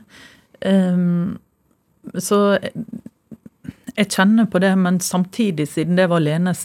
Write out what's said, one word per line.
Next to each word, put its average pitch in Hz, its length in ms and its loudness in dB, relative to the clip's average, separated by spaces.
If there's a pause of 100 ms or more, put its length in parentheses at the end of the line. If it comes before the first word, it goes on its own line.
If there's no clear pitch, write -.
(600)
Ehm, 180 760 0 (800)
så 202 440 2
jeg, - 240 -10 (1120)
jeg 208 160 0
kjenner 214 320 4
på 185 160 0
det, 190 160 2
men 180 240 2
samtidig, 180 680 -2
siden 165 300 -2
det 185 120 2
var 170 120 2
Lenes 165 440 -2